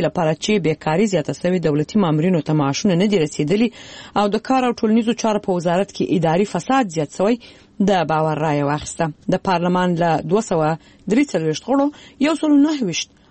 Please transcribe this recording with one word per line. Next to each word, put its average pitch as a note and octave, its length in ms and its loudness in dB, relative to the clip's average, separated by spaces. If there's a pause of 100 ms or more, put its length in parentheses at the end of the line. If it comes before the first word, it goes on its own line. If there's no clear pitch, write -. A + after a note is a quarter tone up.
لپاره D#3+ 280 0
چې G#3+ 300 0
بیکاري D#3 420 0
زیاته D#3+ 280 -2
سوې، F#3 300 -2
دولتي D3+ 360 0
مامورینو D#3+ 420 2
ته D#3 120 -2
معاشونه D3+ 420 0
نه F#3+ 120 2
دي G3+ 120 2
رسېدلي D#3+ 500 0 (480)
او G#3 100 2
د G#3 100 -2
کار C4 260 0
او A#3+ 80 0
ټولنیزو A3 420 0
چارو G#3+ 260 -2
په F#3+ 160 -2
وزارت F3 360 0
کې - 180 -4
اداري E3+ 360 2
فساد A3 500 -2
زیات D3+ 160 -4
سوی، A3 260 0 (420)
د F#3+ 300 2
باور D#3 280 0
رایه D3 260 0
واخیسته. D3+ 440 -2 (240)
د F#3 60 2
پارلمان F3+ 580 0
له E3 300 2
دوه F#3+ 160 0
سوه D#3+ 360 0 (320)
درې B3 220 2
څلوېښت D#3+ 320 -2
غړو C#4 240 2 (320)
یو D4+ 160 2
سل D4+ 160 0
نهه C#4+ 320 4
ویشت E3+ 260 -4 (220)